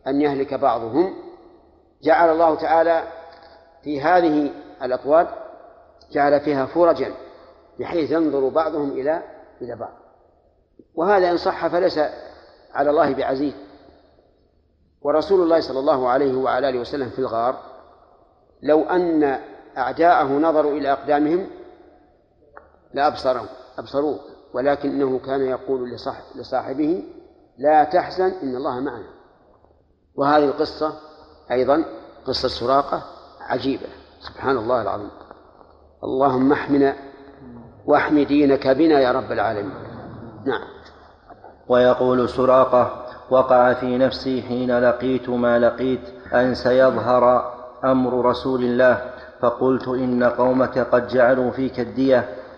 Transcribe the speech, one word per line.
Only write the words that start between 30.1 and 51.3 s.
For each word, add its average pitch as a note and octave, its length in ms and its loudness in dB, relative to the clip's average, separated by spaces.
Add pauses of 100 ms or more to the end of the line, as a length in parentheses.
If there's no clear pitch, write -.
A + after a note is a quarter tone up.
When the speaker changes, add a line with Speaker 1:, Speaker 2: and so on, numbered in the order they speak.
Speaker 1:
وهذه D3 300 2
القصة D3 480 -4 (580)
أيضًا C3 340 2 (420)
قصة B2+ 220 -4
سراقة C3 540 -2 (380)
عجيبة، B2+ 460 -6 (340)
سبحان - 360 -6
الله A#2 260 -2
العظيم. G2+ 280 -8 (920)
اللهم C3 480 2
احمنا C#3 420 2 (920)
واحم D3 380 4
دينك C#3 440 2
بنا D3 320 4
يا B2+ 120 2
رب B2 200 -4
العالمين. G#2 420 -4 (680)
نعم. A#2+ 200 -4 (1040)
Speaker 2:
ويقول B2 600 4
سراقة: B2+ 800 2 (240)
"وقع B2+ 420 4
في B2 260 -2
نفسي B2+ 440 -2
حين A#2+ 360 -2
لقيت B2 500 0
ما A#2+ 300 0
لقيت B2 420 0 (340)
أن B2 200 2
سيظهر B2 1000 2 (300)
أمر B2+ 400 0
رسول B2 400 0
الله، B2 480 2 (280)
فقلت: B2+ 480 0
إن B2 360 0
قومك B2+ 540 2
قد B2 280 2
جعلوا B2 440 4